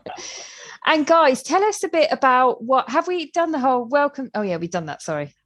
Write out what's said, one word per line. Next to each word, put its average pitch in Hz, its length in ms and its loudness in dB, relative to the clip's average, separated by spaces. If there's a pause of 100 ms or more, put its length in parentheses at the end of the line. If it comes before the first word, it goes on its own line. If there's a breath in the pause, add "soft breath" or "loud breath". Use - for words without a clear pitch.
(880 loud breath)
And 302 180 2
guys, 320 360 4
tell 370 220 0
us 415 180 -2
a 370 60 -4
bit 320 240 2
about 254 500 2
what, 254 280 0
have 330 180 0
we 349 220 -6
done 339 220 0
the 311 60 -2
whole 247 280 0
welcome? 277 480 -2
Oh 214 80 -2
yeah, 185 140 -2
we've 170 140 -6
done 170 160 -4
that. 143 160 -12
Sorry. 147 300 -6 (140)